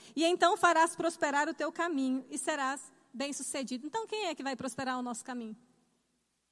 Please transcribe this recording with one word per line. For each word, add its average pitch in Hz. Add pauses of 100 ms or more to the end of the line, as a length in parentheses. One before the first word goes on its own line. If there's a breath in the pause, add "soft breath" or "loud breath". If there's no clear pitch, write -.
(160 loud breath)
"E 302
então 359
farás 339
prosperar 302
o -
teu 302
caminho 269
e 294
serás 277 (240)
bem-sucedido." 269
Então, 440
quem 427
é 311
que 294
vai 269
prosperar 262
o 247
nosso 240
caminho? 233 (960)